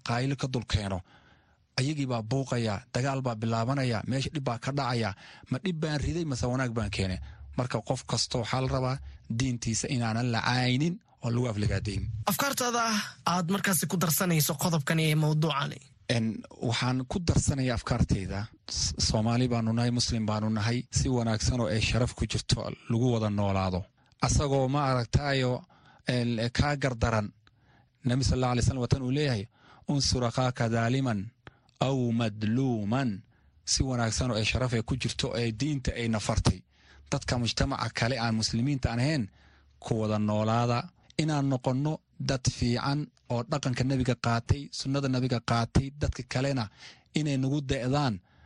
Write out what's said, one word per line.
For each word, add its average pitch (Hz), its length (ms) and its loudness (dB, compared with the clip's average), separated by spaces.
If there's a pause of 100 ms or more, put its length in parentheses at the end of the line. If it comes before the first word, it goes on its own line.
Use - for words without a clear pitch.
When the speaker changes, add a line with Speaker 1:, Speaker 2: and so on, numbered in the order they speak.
Speaker 1:
qaylo 127 320 0
ka 139 120 -2
dul 127 160 -4
keeno, 98 340 -2 (800)
ayagii 143 300 0
baa 120 160 -2
buuqaya, 120 520 -2 (180)
dagaal 135 300 0
baa 123 120 -2
bilaabanaya, 113 720 0
meesha 127 240 -2
dhib 143 140 -6
baa 117 140 -2
ka - 140 -6
dhacaya. 123 380 0 (380)
Ma 127 100 -4
dhib 175 220 -4
baan 151 180 -2
riday 151 260 -2
mase 127 220 -2
wanaag 123 260 0
baan 110 180 -2
keenay? 92 280 -2 (360)
Marka 123 260 0
qof 131 260 -2
kasta - 320 -2
waxaa 123 220 0
la 131 80 0
rabaa 131 280 0 (340)
diintiisa 117 580 0
inaanan 117 440 0
la 113 80 0
caynin 127 540 2 (280)
oo 117 80 -2
lagu 123 180 0
afligaadaynin. 101 600 -2 (180)
Speaker 2:
Afkaartaada 240 560 0 (440)
aad 175 240 2
markaasi 196 360 0
ku 196 100 -2
darsanayso 170 580 2
qodobkan 165 460 0
ee 156 140 4
mawduucani? 151 640 2 (300)
Speaker 1:
En, 117 160 2 (380)
waxaan 127 360 2 (100)
ku - 100 -2
darsanaya 139 560 2
afkaartayda. 98 640 0 (320)
S-, - 280 -2
Soomaali 117 500 2
baanu 113 240 0
nahay, 120 180 2
Muslim 120 360 0
baanu 107 240 0
nahay. 110 280 0 (120)
Si - 180 0
wanaagsan 120 520 0
oo 107 80 2
ay 107 120 0
sharaf 120 340 0
ku - 120 -6
jirto - 340 -2 (280)
lagu 117 240 2
wada 110 180 0
noolaado. 95 500 0 (420)
Asagoo 139 460 2
ma 143 180 0
aragtaayo, 131 640 2 (540)
el-, 120 460 0
kaa 147 240 2
gardaran. 117 520 0 (760)
Nabi 127 200 2
sallallahu 127 280 2
alayhi 120 140 2
wasallam 131 200 2
watan 135 160 0
uu 127 80 -2
leeyahay, 135 340 0 (440)
"Unsur 135 360 2
akhaaka 123 440 0
dhaaliman 117 520 2 (600)
aw 135 160 2 (160)
madluuman." 113 960 2 (560)
Si - 160 2
wanaagsan 127 480 0
oo 104 80 0
ay 110 60 0
sharaf 123 300 0
ay 113 80 0
ku - 140 -4
jirto, - 380 -4
ee 117 180 0
diinta 131 400 -2
ay 117 160 -4
nafartay. 110 540 0 (480)
Dadka 135 280 -2
mujtamaca 120 520 0
kale 120 280 0
aan 113 160 0
muslimiinta 117 560 0
aan 117 100 0
ahayn, 139 240 2 (580)
ku - 160 -4
wada 107 200 2
noolaada. 110 600 2 (400)
Inaan 151 300 0
noqonno 135 440 0 (280)
dad 135 300 -2
fiican 131 500 0 (300)
oo 120 120 0
dhaqanka 135 420 -2
Nabiga 127 300 2
qaatay, 123 560 0
sunnada 139 380 -2
Nabiga 127 320 0
qaatay, 117 460 2 (120)
dadka 139 300 -4
kalena 131 360 -2 (500)
inay 151 220 0
nagu 135 240 0
de'daan 131 540 0 (320)